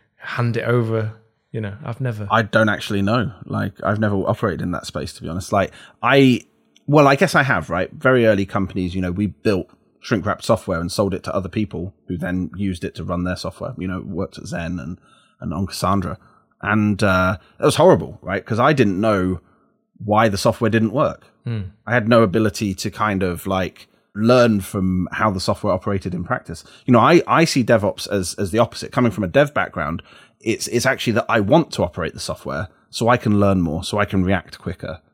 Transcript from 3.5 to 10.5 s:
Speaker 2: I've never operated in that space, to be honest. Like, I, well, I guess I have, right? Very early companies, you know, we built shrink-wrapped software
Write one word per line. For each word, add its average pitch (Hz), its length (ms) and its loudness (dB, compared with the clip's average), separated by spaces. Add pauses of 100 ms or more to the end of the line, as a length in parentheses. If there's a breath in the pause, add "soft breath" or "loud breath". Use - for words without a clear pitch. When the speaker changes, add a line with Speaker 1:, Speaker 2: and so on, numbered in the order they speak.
Speaker 2:
I've 104 160 0
never 104 160 2
operated 95 460 -2
in 90 100 -4
that - 140 -8
space, - 260 -8
to - 100 -18
be 85 60 -8
honest. 90 240 -8
Like, 98 180 2 (320 loud breath)
I, 131 380 6 (460)
well, 147 200 6
I 139 80 6
guess 170 220 2
I 143 80 4
have, 98 260 0
right? 87 220 -2
Very 127 340 4
early 98 180 4
companies, 92 500 -4
you 95 60 -4
know, 90 120 -2
we 98 160 -2
built 95 400 -2 (320)
shrink-wrapped - 440 -4
software 95 360 0